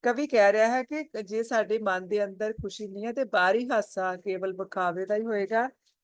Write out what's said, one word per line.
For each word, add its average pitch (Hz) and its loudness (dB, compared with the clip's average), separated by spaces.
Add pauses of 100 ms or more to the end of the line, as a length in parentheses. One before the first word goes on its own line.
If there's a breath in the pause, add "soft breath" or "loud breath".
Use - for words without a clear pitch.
ਕਵੀ 240 0
ਕਹਿ 202 6
ਰਿਹਾ 220 6
ਹੈ 254 0
ਕਿ 294 -8
ਜੇ 214 -4
ਸਾਡੇ 226 0
ਮਨ 185 -2
ਦੇ 208 0
ਅੰਦਰ 202 -4
ਖੁਸ਼ੀ 208 -10
ਨਹੀਂ 202 -8
ਹੈ, 240 -6
ਤੇ 262 -2
ਬਾਹਰੀ 208 2
ਹਾਸਾ 190 -2
ਕੇਵਲ 190 -4
ਵਿਖਾਵੇ 185 -4
ਦਾ 208 -2
ਹੀ 220 -2
ਹੋਏਗਾ। 220 -2 (340)